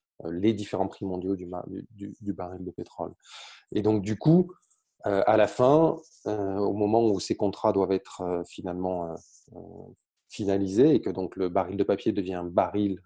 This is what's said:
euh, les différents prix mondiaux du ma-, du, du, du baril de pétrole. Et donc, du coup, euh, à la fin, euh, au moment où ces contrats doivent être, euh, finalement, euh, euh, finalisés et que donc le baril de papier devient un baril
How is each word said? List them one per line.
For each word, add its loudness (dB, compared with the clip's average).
euh, -8
les 2
différents -4
prix -12
mondiaux -4
du -10
ma-, -10
du, -12
du, -14
du -6
baril -10
de -8
pétrole. -10
Et 0
donc, 2
du -2
coup, 4
euh, 2
à 6
la 6
fin, 4
euh, -2
au 0
moment 2
où 2
ces -4
contrats 0
doivent 2
être, -4
euh, -4
finalement, -6
euh, -10
euh, -20
finalisés 2
et 4
que -6
donc -6
le -2
baril -2
de 0
papier -2
devient -4
un -6
baril -2